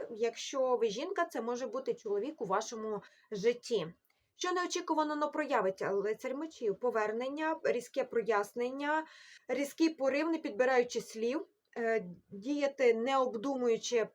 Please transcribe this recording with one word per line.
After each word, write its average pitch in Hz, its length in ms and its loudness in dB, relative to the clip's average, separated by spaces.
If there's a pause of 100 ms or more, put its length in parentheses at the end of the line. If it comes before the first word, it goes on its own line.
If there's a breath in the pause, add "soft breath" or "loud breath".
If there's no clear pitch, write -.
(120)
якщо 247 640 0
ви 226 140 2
жінка, 339 360 -2
це 285 160 -6
може 240 260 -4
бути 240 260 -4
чоловік 214 480 -4
у 220 40 -4
вашому 214 560 -2 (300 loud breath)
житті. 214 640 0 (420)
Що 359 160 -2
неочікувано, 330 640 0
но 294 160 0
проявиться? 202 600 0
Лицар 214 440 -2
мечів: 254 440 -4
повернення, 247 840 0
різке - 400 0
прояснення, 247 1000 0 (420 loud breath)
різкий 277 420 2
порив, 294 400 2
не 320 80 2
підбираючи 254 640 2
слів, 240 460 -2 (300)
е, 226 280 0 (240)
діяти, 277 640 2
не 254 240 2
обдумуючи 240 960 2